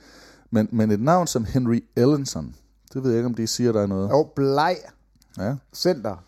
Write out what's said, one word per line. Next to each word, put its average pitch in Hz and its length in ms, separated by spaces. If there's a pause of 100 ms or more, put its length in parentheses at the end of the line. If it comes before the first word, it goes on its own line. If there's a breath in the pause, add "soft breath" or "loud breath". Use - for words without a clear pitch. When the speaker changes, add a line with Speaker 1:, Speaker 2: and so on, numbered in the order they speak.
(520 soft breath)
Speaker 1:
Men, 110 200
men 110 200
et 104 100
navn 165 260
som 120 180
Henry 117 340 (160)
Ellenson, 120 600 (380)
det 131 100
ved 131 80
jeg 113 60
ikke, 120 100
om 123 60
det 113 160
siger 123 220
dig 104 160
noget. 98 220
Speaker 2:
Jo, 143 140 (120)
bleg. 143 400 (640)
Speaker 1:
Ja. 101 180 (180)
Speaker 2:
Center, 110 540